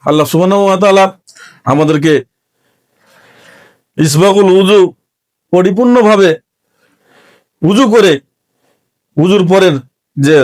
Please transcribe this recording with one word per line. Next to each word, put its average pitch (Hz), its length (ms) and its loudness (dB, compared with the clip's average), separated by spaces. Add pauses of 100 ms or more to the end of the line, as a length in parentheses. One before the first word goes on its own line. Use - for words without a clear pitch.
আল্লাহ 151 260 -2
সুবহানাহু 190 380 -2
ওয়া 190 120 0
তাআলা 190 420 0 (460)
আমাদেরকে 147 600 -2 (1700)
ইসবাগুল 185 500 -2 (100)
উযু 196 200 2 (760)
পরিপূর্ণভাবে 208 800 0 (1300)
উযু 202 260 2
করে 202 240 2 (1040)
উযুর 185 320 0
পরের 185 260 2 (420)
যে 143 280 0